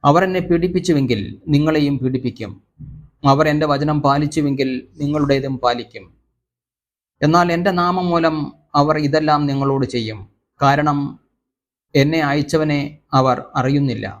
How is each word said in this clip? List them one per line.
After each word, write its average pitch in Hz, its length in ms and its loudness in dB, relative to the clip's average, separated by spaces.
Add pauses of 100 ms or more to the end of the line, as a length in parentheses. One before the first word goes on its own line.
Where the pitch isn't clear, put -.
അവർ 151 200 4
എന്നെ 185 160 -2
പീഡിപ്പിച്ചുവെങ്കിൽ 170 800 0 (280)
നിങ്ങളെയും 147 500 2
പീഡിപ്പിക്കും. 127 520 -6 (760)
അവർ 139 240 4
എൻ്റെ 151 180 0
വചനം 147 360 0
പാലിച്ചുവെങ്കിൽ 143 680 0 (280)
നിങ്ങളുടേതും 139 600 -2
പാലിക്കും. 117 480 -4 (1120)
എന്നാൽ 170 320 2
എൻ്റെ 180 280 0
നാമം 180 260 -2
മൂലം 165 320 0 (360)
അവർ 151 240 2
ഇതെല്ലാം 151 480 0
നിങ്ങളോട് 139 400 0
ചെയ്യും, 110 320 -6 (420)
കാരണം 143 380 2 (960)
എന്നെ 156 260 2
അയച്ചവനെ 147 600 0 (320)
അവർ 131 240 4 (180)
അറിയുന്നില്ല. 131 520 0 (140)